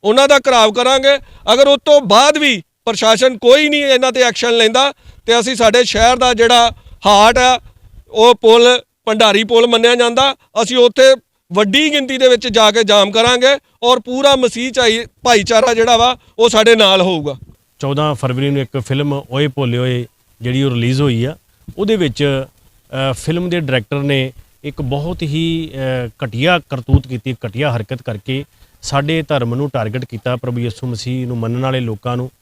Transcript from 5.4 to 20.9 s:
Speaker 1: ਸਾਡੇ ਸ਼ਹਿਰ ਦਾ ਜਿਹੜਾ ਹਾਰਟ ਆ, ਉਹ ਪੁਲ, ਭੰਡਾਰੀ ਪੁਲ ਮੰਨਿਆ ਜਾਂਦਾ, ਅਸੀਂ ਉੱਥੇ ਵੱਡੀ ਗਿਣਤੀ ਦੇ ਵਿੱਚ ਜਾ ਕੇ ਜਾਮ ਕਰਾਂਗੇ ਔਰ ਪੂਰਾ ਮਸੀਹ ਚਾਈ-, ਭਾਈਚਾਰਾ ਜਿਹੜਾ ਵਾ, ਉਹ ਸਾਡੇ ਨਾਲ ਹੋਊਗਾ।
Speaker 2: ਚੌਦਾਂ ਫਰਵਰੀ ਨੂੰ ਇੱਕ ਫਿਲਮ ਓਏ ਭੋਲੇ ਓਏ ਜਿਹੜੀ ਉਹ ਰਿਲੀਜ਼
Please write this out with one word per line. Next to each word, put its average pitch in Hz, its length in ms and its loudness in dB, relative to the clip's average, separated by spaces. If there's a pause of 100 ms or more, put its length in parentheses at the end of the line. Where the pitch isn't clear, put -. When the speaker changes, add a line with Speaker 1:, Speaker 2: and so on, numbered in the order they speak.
Speaker 1:
ਸਾਡੇ 226 280 2
ਸ਼ਹਿਰ 233 340 2
ਦਾ 247 160 0
ਜਿਹੜਾ 233 380 2 (340)
ਹਾਰਟ 208 320 4
ਆ, 254 220 0 (500)
ਉਹ 226 260 4
ਪੁਲ, 233 460 4 (240)
ਭੰਡਾਰੀ 214 380 2
ਪੁਲ 233 240 2
ਮੰਨਿਆ 233 280 2
ਜਾਂਦਾ, 240 400 0 (280)
ਅਸੀਂ 233 140 -4
ਉੱਥੇ 262 380 4 (380)
ਵੱਡੀ 214 380 0
ਗਿਣਤੀ 269 260 -4
ਦੇ 254 100 2
ਵਿੱਚ 247 200 2
ਜਾ 214 240 2
ਕੇ 226 120 0
ਜਾਮ 202 280 2
ਕਰਾਂਗੇ 247 480 2 (240)
ਔਰ 247 160 2
ਪੂਰਾ 269 360 0
ਮਸੀਹ 247 360 -4
ਚਾਈ-, 233 340 0 (180)
ਭਾਈਚਾਰਾ 226 500 2
ਜਿਹੜਾ 226 240 2
ਵਾ, 240 200 0 (220)
ਉਹ 226 100 4
ਸਾਡੇ 226 260 4
ਨਾਲ 196 260 2
ਹੋਊਗਾ। 160 340 -2 (440)
Speaker 2:
ਚੌਦਾਂ 143 360 -2
ਫਰਵਰੀ 131 340 -4
ਨੂੰ 139 120 -2
ਇੱਕ 123 180 -8
ਫਿਲਮ 139 520 -4
ਓਏ 139 160 -2
ਭੋਲੇ 127 300 -4
ਓਏ 123 280 -4 (360)
ਜਿਹੜੀ 127 220 -4
ਉਹ 135 80 -2
ਰਿਲੀਜ਼ 123 300 -2